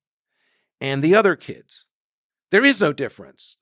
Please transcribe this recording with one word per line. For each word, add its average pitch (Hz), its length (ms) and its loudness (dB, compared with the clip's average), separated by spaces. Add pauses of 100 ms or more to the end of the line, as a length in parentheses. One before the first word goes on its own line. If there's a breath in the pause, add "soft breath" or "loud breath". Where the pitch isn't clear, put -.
(800)
and 135 240 -4
the 165 100 2
other 202 220 2
kids. - 500 -18 (640)
There 202 120 2
is 269 160 2
no 156 140 0
difference." - 680 -14